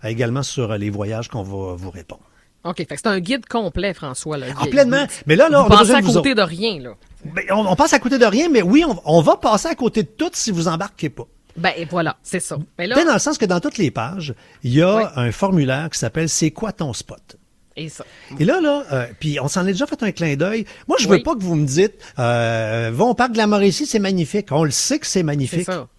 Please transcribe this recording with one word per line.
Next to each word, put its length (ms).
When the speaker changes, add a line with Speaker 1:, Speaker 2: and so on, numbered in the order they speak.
Speaker 1:
euh, 40
également 340
sur, 300
euh, 40
les 140
voyages 380
qu'on 140
va 320
vous 160
répondre. 300
Speaker 2:
OK, 140
fait 80
que 120
c'est 100
un 140
guide 260
complet, 480
François, 420
là. 140
Speaker 1:
Ah, 140
Speaker 2:
Guide, 60
Speaker 1:
pleinement. 340
Speaker 2:
guide. 60
Speaker 1:
Mais 100
là, 120
là, 120
Speaker 2:
Vous 40
Speaker 1:
on 40
a 20
Speaker 2:
passez 140
Speaker 1:
besoin 120
Speaker 2:
à 60
Speaker 1:
de 40
vous 60
Speaker 2:
côté 200
Speaker 1:
autres. 100
Speaker 2:
de 40
rien, 340
là. 100
Speaker 1:
Ben, 280
on, 140
on 100
passe 180
à 60
côté 180
de 80
rien, 240
mais 100
oui, 260
on, 200
on 160
va 160
passer 300
à 60
côté 280
de 60
tout 260
si 160
vous 180
embarquez 400
pas. 180
Speaker 2:
Ben, 220
et 80
voilà, 360
c'est 180
ça. 180
Mais 80
là 100
Speaker 1:
Peut-être 100
dans 80
le 40
sens 200
que 80
dans 140
toutes 180
les 120
pages, 440
il 120
y 80
a 140
Speaker 2:
Oui. 60
Speaker 1:
un 160
formulaire 560
qui 100
s'appelle « 300
C'est 220
quoi 220
ton 200
spot ? » 440
Speaker 2:
Et 120
ça. 160
Speaker 1:
Et 60
là, 160
là, 220
euh, 140
puis 200
on 80
s'en 180
est 60
déjà 140
fait 160
un 100
clin 240
d'œil. 300
Moi, 140
je 80
Speaker 2:
Oui. 80
Speaker 1:
veux 60
pas 120
que 80
vous 120
me 120
dites, 280
euh, « 760
Va 120
au 100
parc 180
de 60
la 80
Mauricie, 400
c'est 140
magnifique. » 500
On 140
le 60
sait 280
que 80
c'est 160
magnifique. 420
Speaker 2:
C'est 80
ça. 160